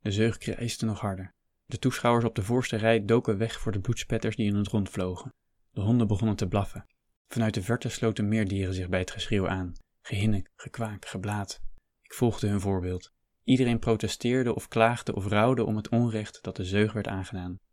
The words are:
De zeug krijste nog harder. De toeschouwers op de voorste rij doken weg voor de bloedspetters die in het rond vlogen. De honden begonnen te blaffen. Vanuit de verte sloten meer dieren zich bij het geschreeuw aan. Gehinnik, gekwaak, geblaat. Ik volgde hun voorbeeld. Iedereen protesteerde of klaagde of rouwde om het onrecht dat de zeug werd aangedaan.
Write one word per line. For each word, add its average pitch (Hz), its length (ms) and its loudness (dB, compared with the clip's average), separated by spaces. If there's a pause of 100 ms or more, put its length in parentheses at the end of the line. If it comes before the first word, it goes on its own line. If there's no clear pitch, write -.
De 110 100 -2
zeug 110 260 2
krijste - 480 -6
nog 107 140 -2
harder. 95 340 -6 (320)
De 120 140 -8
toeschouwers 120 460 2
op 113 100 0
de 104 80 -2
voorste 120 320 0
rij 110 300 4
doken 107 320 4
weg 110 220 -4
voor 110 120 -4
de 101 80 -2
bloedspetters 113 560 -2
die 113 100 0
in 101 100 2
het 101 120 0
rond 98 220 0
vlogen. 92 440 -6 (380)
De - 100 -6
honden 113 260 4
begonnen 104 280 2
te 98 120 -2
blaffen. 101 380 -2 (420)
Vanuit 110 260 0
de 101 80 -2
verte 117 280 -2
sloten 110 380 0
meer 107 200 2
dieren 95 260 -2
zich 92 160 -4
bij 90 100 2
het 92 120 -4
geschreeuw 98 360 0
aan. 90 260 -2 (280)
Gehinnik, 101 540 0
gekwaak, 110 500 -10
geblaat. 101 560 -6 (400)
Ik - 120 -20
volgde 113 340 0
hun 101 120 2
voorbeeld. 92 540 -4 (300)
Iedereen 123 360 4
protesteerde 120 760 0
of - 120 -8
klaagde 113 480 2
of 101 120 -4
rouwde 113 360 4
om 107 120 0
het 107 140 -6
onrecht 113 540 0
dat - 120 -8
de 95 100 -4
zeug 104 280 4
werd 107 140 -4
aangedaan. 92 520 -8 (140)